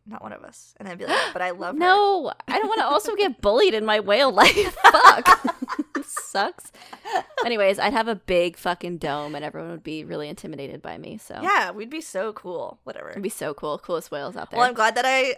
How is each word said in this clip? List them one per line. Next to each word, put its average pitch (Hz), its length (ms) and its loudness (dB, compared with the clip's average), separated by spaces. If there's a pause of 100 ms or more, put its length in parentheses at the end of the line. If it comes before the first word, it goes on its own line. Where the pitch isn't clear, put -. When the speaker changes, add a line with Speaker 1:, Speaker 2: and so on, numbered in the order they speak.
Speaker 1:
not 214 160 -16
one - 120 -14
of - 100 -18
us." - 340 -20
And 202 100 -14
I'd 180 120 -12
be - 80 -10
like, 349 180 0
Speaker 2:
<gasps> 381 80 -10
Speaker 1:
"But - 80 -4
I 359 80 -2
love 180 240 -8
her." 294 60 -4
Speaker 2:
No, 370 520 2 (160)
I - 120 -2
don't - 100 -2
wanna 440 160 0
also 427 300 0
get 381 260 0
Speaker 1:
<laughs> - 0 -
Speaker 2:
bullied 254 320 4
in 214 120 -2
my 214 140 2
whale 214 320 4
life. 320 500 4
<laughs> - 20 -10
Fuck. - 640 8 (300)
<laughs> - 280 -8
Sucks. - 640 -6 (720)
Anyways, 202 360 2
I'd 208 140 0
have 226 140 0
a 233 80 -2
big 180 420 0
fucking 175 420 -6
dome, 147 340 -6
and 147 100 -10
everyone 160 280 -10
would 170 120 -14
be 156 200 -10
really 151 260 -10
intimidated 151 520 -14
by 82 180 -14
me, - 180 -14
so. - 240 -16
Speaker 1:
Yeah, 311 300 -2
we'd 214 180 -12
be 311 120 -12
so 208 320 -8
cool. 170 500 -10
Whatever. - 260 -14
Speaker 2:
It'd - 140 -12
be 185 60 -4
so 147 260 -8
cool. 156 240 -8
Coolest 170 320 -6
whales 143 240 -10
out - 160 -12
there. - 80 -2
Speaker 1:
Well, 247 80 4
I'm 247 80 -4
glad 220 200 2
that 247 120 0
I, 262 300 2